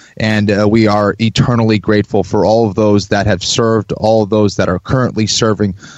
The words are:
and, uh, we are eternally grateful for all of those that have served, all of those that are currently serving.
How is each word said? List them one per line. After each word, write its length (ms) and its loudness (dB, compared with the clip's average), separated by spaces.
and, 340 0
uh, 180 2
we 180 4
are 320 0
eternally 600 0
grateful 440 0
for 220 -2
all 220 2
of 80 -4
those 340 2
that 160 0
have 180 -2
served, 500 -2
all 300 0
of 60 -6
those 280 0
that 100 0
are 120 -2
currently 460 -2
serving. 500 -2